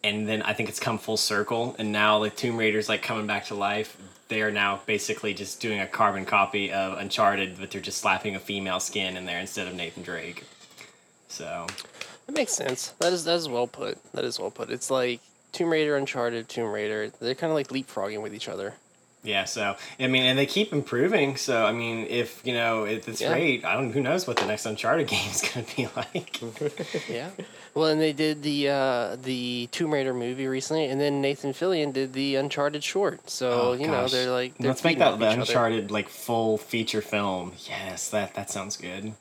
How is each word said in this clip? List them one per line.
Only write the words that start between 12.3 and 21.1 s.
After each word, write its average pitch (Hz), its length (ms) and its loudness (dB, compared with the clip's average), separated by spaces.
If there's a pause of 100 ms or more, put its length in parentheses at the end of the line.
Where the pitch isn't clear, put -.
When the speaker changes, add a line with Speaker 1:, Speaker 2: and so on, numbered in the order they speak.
Speaker 2:
makes 285 180 0
sense. 135 360 -4 (100)
That 175 140 4
is, 170 120 -2
that 170 100 2
is 165 120 -2
well 120 200 0
put. - 320 -8 (140)
That - 120 -2
is 117 140 -4
well 95 120 -4
put. 113 200 -8
It's 123 180 -6
like 123 320 2 (300)
Tomb 170 180 0
Raider, 151 260 4
Uncharted, 120 540 0
Tomb 113 220 -2
Raider. 107 400 -2 (100)
They're 120 140 0
kinda, 160 180 0
like, 143 140 2
leapfrogging 107 560 -4
with 101 100 -6
each 107 160 -8
other. 101 240 -6 (500)
Speaker 1:
Yeah, 101 220 0
so, 101 300 -2 (240)
I 127 60 0
mean, 127 180 6
and 131 140 6
they 139 80 4
keep 202 260 0
improving, 139 640 2